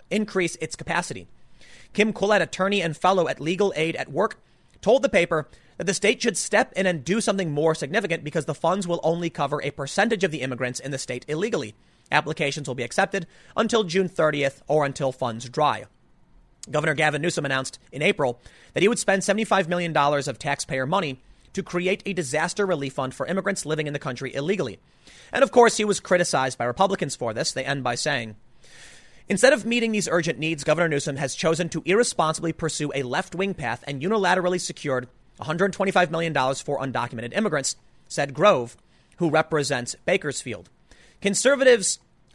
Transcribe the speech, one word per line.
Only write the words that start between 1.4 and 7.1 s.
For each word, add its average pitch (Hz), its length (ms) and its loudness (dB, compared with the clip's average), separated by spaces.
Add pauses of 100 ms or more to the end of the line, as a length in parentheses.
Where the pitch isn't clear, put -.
Kim 214 180 4
Collette, 202 300 2
attorney 190 400 0
and 156 160 -2
fellow 180 300 4
at - 120 -4
Legal 185 360 0
Aid 160 200 0
at 131 160 -8
Work, 196 300 -2 (400)
told 226 200 6
the 269 60 4
paper 170 400 2 (300)
that 160 80 -6
the 190 80 2
state - 280 2
should 220 160 0
step - 360 2
in 190 120 0
and 165 200 -2
do 202 160 2